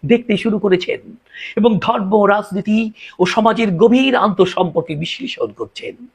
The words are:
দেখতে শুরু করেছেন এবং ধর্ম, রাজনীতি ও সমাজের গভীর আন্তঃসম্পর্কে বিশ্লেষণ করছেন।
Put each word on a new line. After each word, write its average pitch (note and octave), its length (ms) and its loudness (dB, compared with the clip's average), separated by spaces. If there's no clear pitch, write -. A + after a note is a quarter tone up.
দেখতে A#3 320 2
শুরু G#3+ 220 -2
করেছেন - 580 -2
এবং G#3+ 220 4
ধর্ম, G#3 460 0
রাজনীতি G#3 680 0
ও F3+ 80 4
সমাজের G#3+ 500 0
গভীর A#3+ 400 4
আন্তঃসম্পর্কে F3+ 760 0
বিশ্লেষণ D3 580 -8
করছেন। - 640 -14